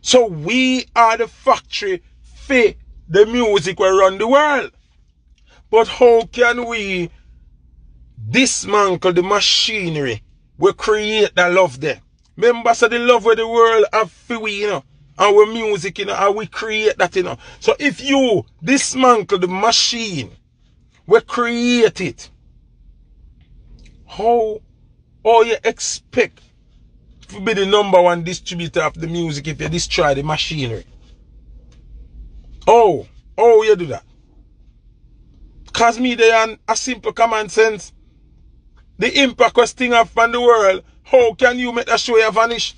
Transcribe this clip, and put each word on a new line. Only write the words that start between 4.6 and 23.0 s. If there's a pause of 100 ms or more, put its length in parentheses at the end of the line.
But
how
can
we (1200)
dismantle
the
machinery (360)
we
create
that
love
there? (360)
Remember,
so
the
love
where
the
world
have
for
we,
you
know, (320)
and
we
music,
you
know,
and
we
create
that,
you
know. (220)
So
if
you (180)
dismantle
the
machine, (760)
we
create
it. (1800)